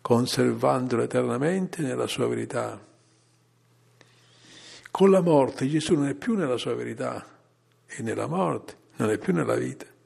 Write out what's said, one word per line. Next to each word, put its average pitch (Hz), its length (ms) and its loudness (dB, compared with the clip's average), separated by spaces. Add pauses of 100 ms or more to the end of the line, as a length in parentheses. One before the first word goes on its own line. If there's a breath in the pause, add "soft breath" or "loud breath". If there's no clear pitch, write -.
conservandolo 123 1000 2
eternamente 135 800 -2
nella 123 240 -4
sua 120 220 -2
verità. 113 520 -6 (2000 loud breath)
Con 190 180 6
la 190 100 8
morte 143 460 4
Gesù 151 280 2
non 143 120 2
è 139 80 -4
più 226 220 -2
nella 139 200 0
sua 120 200 -4
verità, 120 500 -8 (580)
è - 180 -14
nella 110 260 -4
morte, 160 480 -4 (220)
non 220 120 2
è 214 80 0
più - 140 -2
nella 127 240 0
vita. 127 300 -6 (200)